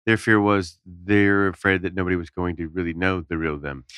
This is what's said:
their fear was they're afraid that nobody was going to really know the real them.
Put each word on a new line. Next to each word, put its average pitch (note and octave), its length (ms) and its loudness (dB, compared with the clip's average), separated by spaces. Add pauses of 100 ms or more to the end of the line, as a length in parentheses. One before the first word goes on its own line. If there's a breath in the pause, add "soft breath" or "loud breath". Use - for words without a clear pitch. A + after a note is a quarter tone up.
their A2+ 120 4
fear A2 220 2
was G2+ 460 0
they're G2 640 2
afraid F#2+ 360 0
that F2+ 100 -6
nobody F#2 220 0
was E2+ 140 -6
going F2+ 280 -4
to E2 100 -8
really E2+ 260 -4
know F#2 280 0
the E2+ 160 -6
real D#2 200 -2
them. C#2 280 -10 (120)